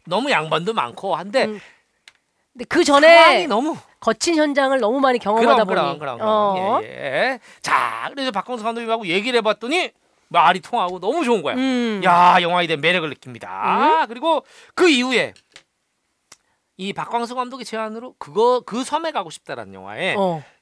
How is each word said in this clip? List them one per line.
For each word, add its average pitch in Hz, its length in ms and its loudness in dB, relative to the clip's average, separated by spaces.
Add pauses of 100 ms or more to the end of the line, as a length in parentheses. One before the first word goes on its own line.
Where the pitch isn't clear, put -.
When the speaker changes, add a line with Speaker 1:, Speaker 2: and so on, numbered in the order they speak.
Speaker 1:
너무 226 240 -4
양반도 160 440 -2
많고 160 420 -4
한데 202 300 -2
Speaker 2:
음. 208 140 -8 (920)
근데 - 140 -14
그 330 180 2
전에 285 240 6 (140)
Speaker 1:
상황이 311 240 6
너무 262 300 -2 (240)
Speaker 2:
거친 320 360 0
현장을 269 420 2
너무 240 220 0
많이 254 180 2
경험하다 226 460 2
Speaker 1:
그럼, - 20 -4
Speaker 2:
보니. 151 320 -2
Speaker 1:
그럼, - 0 -
그럼, 135 200 -8
그럼. 220 100 -4
Speaker 2:
어. 208 540 0
Speaker 1:
예, - 60 -12
예. 143 520 -4 (220)
자, 120 480 -2
그래서 269 200 -6
박광수 220 340 -8
감독님하고 226 420 -4
얘기를 208 320 0
해봤더니 240 520 -2 (380)
말이 170 320 4
통하고 185 400 -4
너무 269 240 -2
좋은 233 180 0
거야. 220 140 -2
Speaker 2:
음. 240 480 -2
Speaker 1:
야, 180 360 6
영화에 175 260 0
대한 156 140 -2
매력을 160 280 0
느낍니다. 127 960 -2
Speaker 2:
음. 220 40 -8
Speaker 1:
그리고 262 360 -2 (300)
그 349 140 4
이후에 247 460 0 (1500)
이 190 120 -8
박광수 233 420 -6
감독의 254 300 -10
제안으로 220 540 -10
그거, 226 460 0
그 247 200 -6
섬에 320 260 -4
가고 196 200 -6
싶다라는 110 440 -14
영화에 110 420 -6
Speaker 2:
어. 175 280 -2 (160)